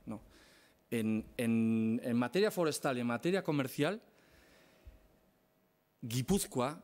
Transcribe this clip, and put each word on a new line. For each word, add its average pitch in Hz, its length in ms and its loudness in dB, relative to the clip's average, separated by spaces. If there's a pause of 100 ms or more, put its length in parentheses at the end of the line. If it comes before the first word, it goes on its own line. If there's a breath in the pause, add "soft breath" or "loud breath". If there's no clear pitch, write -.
no. 110 160 -10 (680 loud breath)
En, 110 360 0 (100)
en, 113 680 2
en 120 140 -2
materia 180 340 2
forestal 151 460 0
y 123 40 -2
en 120 60 -2
materia 120 380 0
comercial, 147 560 0 (2000 loud breath)
Guipúzcoa 131 840 -2